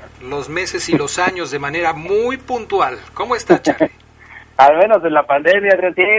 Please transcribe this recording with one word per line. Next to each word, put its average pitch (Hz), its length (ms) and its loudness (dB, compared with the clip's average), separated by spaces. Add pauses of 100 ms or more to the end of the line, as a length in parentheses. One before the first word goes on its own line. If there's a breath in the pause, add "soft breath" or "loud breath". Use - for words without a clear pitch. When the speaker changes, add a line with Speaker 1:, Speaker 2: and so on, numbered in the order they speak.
(200)
Speaker 1:
los 139 300 -10
meses 175 400 -6
y 165 80 0
los 143 220 -4
años 180 320 -4
de 143 80 -6
manera 156 340 -4
muy 208 440 -4
puntual. 233 600 -4 (160)
¿Cómo 214 220 -4
estás, - 260 0
Charlie? - 340 -2
Speaker 2:
<laughs> - 40 -20 (580 loud breath)
Al 143 200 8
menos 202 260 4
en 165 100 0
la 151 100 4
pandemia, 180 500 2
Adrián, 180 200 0
sí, 175 80 0 (180)